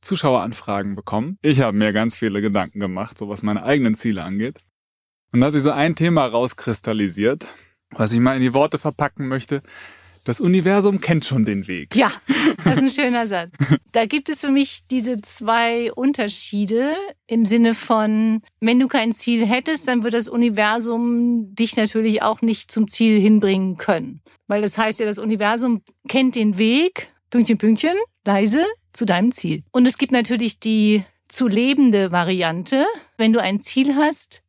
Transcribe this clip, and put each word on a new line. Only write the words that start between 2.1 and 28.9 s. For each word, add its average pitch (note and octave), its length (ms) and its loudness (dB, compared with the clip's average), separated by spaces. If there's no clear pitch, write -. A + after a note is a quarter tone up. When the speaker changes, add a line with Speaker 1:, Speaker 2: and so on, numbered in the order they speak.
Speaker 1:
viele G2+ 260 -2
Gedanken G2+ 380 -4
gemacht, F#2+ 360 -8
so G#2 120 -10
was G2+ 140 -10
meine G#2+ 200 -4
eigenen B2 320 0
Ziele G#2+ 280 -4
angeht. G2 360 -8
Und B2 80 2
da C3 60 4
hat D3+ 80 -2
sich C#3+ 80 2
so D3 80 2
ein D3+ 240 0
Thema D#3+ 320 2
rauskristallisiert, A2 1200 -2
was A2 220 0
ich A#2 80 2
mal C3 160 2
in B2+ 60 0
die B2+ 100 2
Worte C#3+ 260 2
verpacken C#3+ 500 -4
möchte. C3+ 340 -6
Das A#2+ 160 -4
Universum F#3+ 600 2
kennt D#3+ 240 0
schon C3 200 2
den G2 220 -2
Weg. F2+ 300 -6
Speaker 2:
Ja, A3+ 160 2
das C4 100 2
ist C4 40 2
ein C4+ 120 2
schöner B3 360 0
Speaker 1:
<laughs> - 20 -8
Speaker 2:
Satz. F3+ 220 -6
Da A3+ 160 2
gibt C#4 220 -4
es D4+ 120 -6
für C#4+ 100 -2
mich C4+ 380 0
diese B3 320 -4
zwei A#3 720 -2
Unterschiede A#3+ 1000 -2
im A3+ 180 2
Sinne A3+ 300 4
von, A3 680 0
wenn A3+ 180 2
du C4+ 100 4
kein A#3 240 0
Ziel A#3 340 0
hättest, B3+ 420 -2
dann A#3+ 160 0
würde A#3 140 0
das A3+ 100 -4
Universum A#3 1300 0
dich A3+ 220 -2
natürlich A3 460 0
auch A3 200 -2
nicht A3+ 280 -2
zum A3 180 0
Ziel A3 300 4
hinbringen F#3+ 600 2
können. - 420 -4
Weil G#3 160 -2
das G#3 160 -4
heißt G#3+ 220 0
ja, A3 60 0
das G#3 120 -4
Universum A3 640 -2
kennt C4 280 2
den G#3+ 220 0
Weg, B3+ 500 0
Pünktchen, A#3 280 2
Pünktchen, A3+ 380 2
leise, G#3 400 2